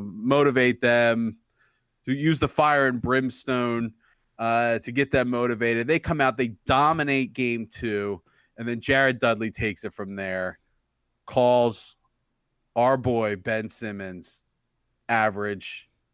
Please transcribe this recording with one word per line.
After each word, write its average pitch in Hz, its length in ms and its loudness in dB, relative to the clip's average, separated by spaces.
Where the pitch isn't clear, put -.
motivate 127 680 2
them, 117 580 2
to 131 80 -2
use 147 240 0
the 143 100 0
fire 147 380 4
and 123 160 0
brimstone, 123 920 -2
uh, 117 400 0
to 117 140 -10
get 135 180 0
them 123 220 2
motivated. 120 560 0
They 160 100 2
come 160 240 -2
out, 131 160 2
they 127 120 0
dominate 143 680 2
game 120 320 -4
two, 101 560 -6
and 117 120 -10
then 120 100 -6
Jared 135 380 2
Dudley 113 320 0
takes 107 340 -6
it 104 80 -8
from 98 240 -12
there, 92 440 -6
calls 123 680 2
our 123 200 4
boy 113 420 0
Ben 110 320 -4
Simmons 95 760 -12
average 104 800 -2